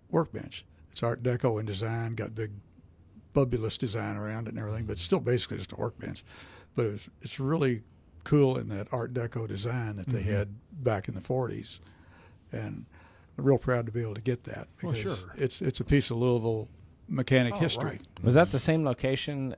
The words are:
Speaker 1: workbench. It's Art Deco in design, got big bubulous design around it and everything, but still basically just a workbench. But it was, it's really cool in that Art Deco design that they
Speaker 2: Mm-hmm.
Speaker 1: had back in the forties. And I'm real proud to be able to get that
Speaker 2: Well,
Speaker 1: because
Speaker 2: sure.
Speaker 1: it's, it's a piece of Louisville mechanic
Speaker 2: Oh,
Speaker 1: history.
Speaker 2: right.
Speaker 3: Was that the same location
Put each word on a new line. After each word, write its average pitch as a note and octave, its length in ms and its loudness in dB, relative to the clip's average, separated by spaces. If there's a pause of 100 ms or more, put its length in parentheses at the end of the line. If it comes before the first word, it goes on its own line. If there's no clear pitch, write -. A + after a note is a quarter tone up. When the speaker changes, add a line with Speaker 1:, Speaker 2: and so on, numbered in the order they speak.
(100)
Speaker 1:
workbench. - 540 -2 (260)
It's - 140 -6
Art A#2 180 0
Deco A#2+ 380 2
in A2 60 -4
design, A2+ 500 -4
got A2 180 -4
big G#2+ 160 -4 (800)
bubulous A#2+ 460 2
design G#2 380 -2
around A2 320 -6
it - 20 -8
and A2 80 -8
everything, A2 280 -4
but G#2 120 -4
still F3+ 220 0
basically A#2 380 2
just G2 140 -8
a - 40 -12
workbench. - 480 -6 (500)
But A#2 120 2
it G#2 60 -2
was, G#2 80 -8 (220)
it's - 160 -10
really C3+ 440 2 (420)
cool C3+ 340 6
in G#2+ 100 -6
that G2+ 240 -6
Art A#2+ 220 -2
Deco A#2 320 -2
design G#2+ 500 -4
that F#2+ 120 -8
they B2 120 0
Speaker 2:
Mm-hmm. G2 100 0
Speaker 1:
had G2+ 180 2 (360)
back G#2+ 240 2
in A2+ 60 -4
the F#2+ 60 -8
forties. G#2+ 600 -4 (720)
And G#2+ 340 -8 (520)
I'm - 60 -2
real C3+ 140 6
proud A#2+ 280 0
to A2 60 -8
be A#2+ 100 -2
able A2 120 -6
to G#2+ 60 -8
get A#2+ 240 -2
that A2 240 -10 (140)
Speaker 2:
Well, E3+ 100 -2
Speaker 1:
because G#2+ 280 -2
Speaker 2:
sure. F#2 160 -14
Speaker 1:
it's, - 260 -2
it's D3 180 0
a A#2+ 40 -2
piece C#3+ 260 4
of A#2+ 60 -2
Louisville A#2 520 2 (380)
mechanic B2+ 500 4
Speaker 2:
Oh, - 20 -2
Speaker 1:
history. D#3 320 0
Speaker 2:
right. - 120 -10 (200)
Speaker 3:
Was B2 120 6
that E3+ 160 8
the C#3+ 80 2
same D#3+ 260 4
location C3+ 720 0